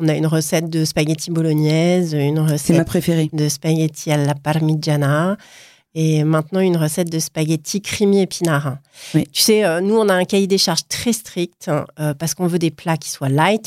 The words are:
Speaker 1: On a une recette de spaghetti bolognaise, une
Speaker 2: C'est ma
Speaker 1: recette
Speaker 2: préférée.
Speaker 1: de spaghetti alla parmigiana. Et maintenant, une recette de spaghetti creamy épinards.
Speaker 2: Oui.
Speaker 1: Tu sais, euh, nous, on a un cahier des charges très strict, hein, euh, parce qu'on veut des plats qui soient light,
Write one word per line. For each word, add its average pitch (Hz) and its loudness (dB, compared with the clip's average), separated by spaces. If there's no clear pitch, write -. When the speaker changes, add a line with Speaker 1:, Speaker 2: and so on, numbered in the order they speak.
Speaker 1:
On 160 2
a 151 2
une 156 0
recette 160 0
de 160 0
spaghetti 156 -2
bolognaise, 160 2
une 147 0
Speaker 2:
C'est 143 0
ma 160 4
Speaker 1:
recette 160 -2
Speaker 2:
préférée. 165 0
Speaker 1:
de 151 0
spaghetti 160 -2
alla 147 0
parmigiana. 156 0
Et 156 2
maintenant, 156 0
une 180 2
recette 160 -2
de 160 -2
spaghetti 160 -4
creamy 202 2
épinards. 151 -2
Speaker 2:
Oui. 156 2
Speaker 1:
Tu - -2
sais, 214 4
euh, 175 0
nous, 202 2
on 220 4
a 190 4
un 180 2
cahier 196 2
des 196 2
charges 175 0
très - -4
strict, - -6
hein, 151 -2
euh, 151 -2
parce 156 -6
qu'on 185 -2
veut 175 0
des 165 0
plats 160 -4
qui - -10
soient - -4
light, 180 2